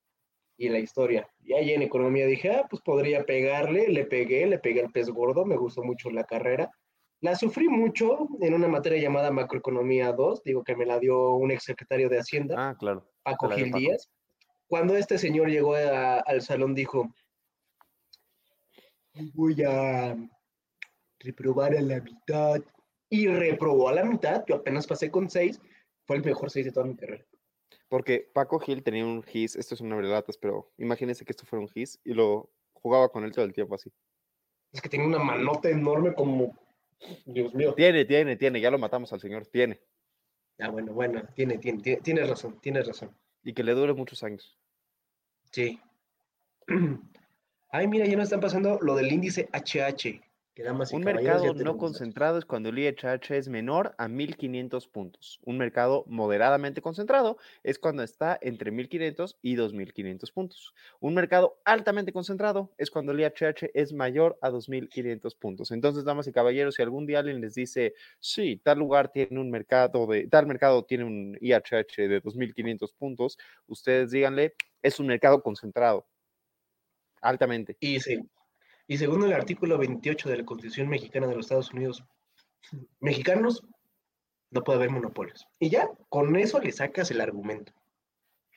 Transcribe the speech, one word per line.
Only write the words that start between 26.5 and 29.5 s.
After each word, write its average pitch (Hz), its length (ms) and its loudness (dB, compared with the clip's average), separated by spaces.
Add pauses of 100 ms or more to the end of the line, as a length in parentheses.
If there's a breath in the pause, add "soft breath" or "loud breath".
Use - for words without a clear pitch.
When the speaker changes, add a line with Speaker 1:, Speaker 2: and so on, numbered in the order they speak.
Speaker 1:
de 131 60 -6
toda 127 160 0
mi 127 80 -8
carrera. - 280 -14 (640 soft breath)
Speaker 2:
Porque 127 460 0
Paco 139 260 2
Gil 135 220 -4
tenía 113 240 -2
un 113 160 -4
gis, 110 340 -4